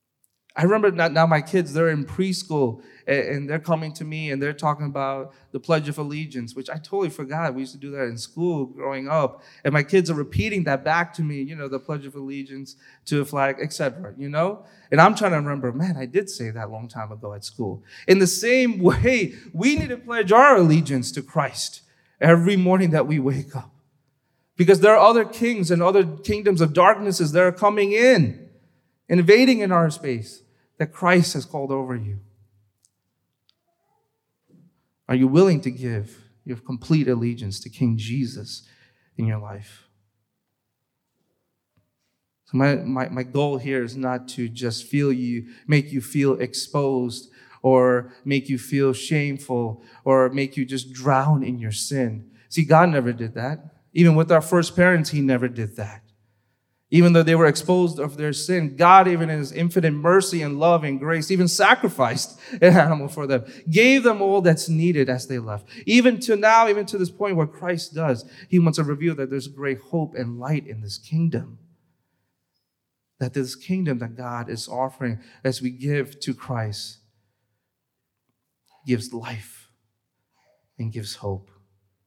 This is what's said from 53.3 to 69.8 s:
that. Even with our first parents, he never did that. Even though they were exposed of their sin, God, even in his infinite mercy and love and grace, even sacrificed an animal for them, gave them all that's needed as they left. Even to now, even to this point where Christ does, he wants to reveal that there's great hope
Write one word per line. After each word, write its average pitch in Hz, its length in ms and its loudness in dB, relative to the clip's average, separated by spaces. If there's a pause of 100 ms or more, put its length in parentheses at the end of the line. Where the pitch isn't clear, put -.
that. 131 420 -10 (160)
Even 165 240 6
with 160 160 2
our 160 80 6
first 165 340 -2
parents, 175 360 2
he 151 100 -2
never 131 260 0
did 117 300 -8
that. 104 260 -12 (880)
Even 175 220 6
though 165 100 8
they 165 140 4
were 160 100 6
exposed 165 520 0
of 143 180 -8
their 151 160 -6
sin, 151 440 -4
God, 185 300 10
even 165 240 0
in 156 80 -4
his 143 140 -8
infinite 170 400 0
mercy 170 500 2
and 143 160 -6
love 165 240 4
and 139 160 -4
grace, 156 320 -4
even 180 160 2
sacrificed 170 920 0 (220)
an 180 160 10
animal 151 320 2
for 143 180 -8
them, 127 180 -2 (260)
gave 247 320 4
them 220 180 2
all 196 220 0
that's 165 260 2
needed 160 400 0
as 127 180 -4
they 127 120 -6
left. 107 300 -10 (180)
Even 233 340 4
to 233 160 0
now, 220 320 4
even 208 180 0
to 202 120 -8
this 180 120 -2
point 202 260 -4
where 160 100 0
Christ 170 480 -8
does, 147 340 -4 (200)
he 180 100 4
wants 165 180 2
to 160 80 -2
reveal 147 300 -4
that 135 160 -8
there's 135 180 -8
great 139 300 -8
hope 165 360 -6